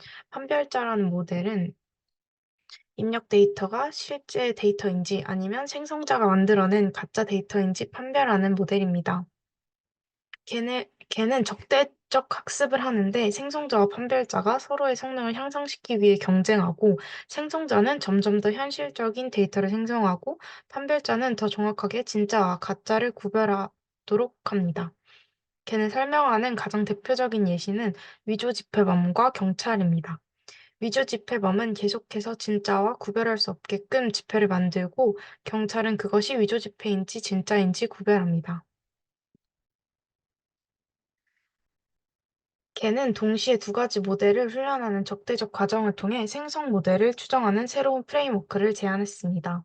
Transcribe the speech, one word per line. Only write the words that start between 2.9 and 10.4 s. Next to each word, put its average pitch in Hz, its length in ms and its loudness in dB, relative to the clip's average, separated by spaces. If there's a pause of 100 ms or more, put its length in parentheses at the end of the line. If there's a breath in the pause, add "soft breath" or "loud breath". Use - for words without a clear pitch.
입력 226 320 -4
데이터가 202 600 4
실제 247 640 -6
데이터인지 196 760 0
아니면 196 400 -4
생성자가 294 600 -2
만들어낸 196 680 6
가짜 - 320 -4
데이터인지 196 680 -2
판별하는 247 640 2
모델입니다. 180 680 0 (1200)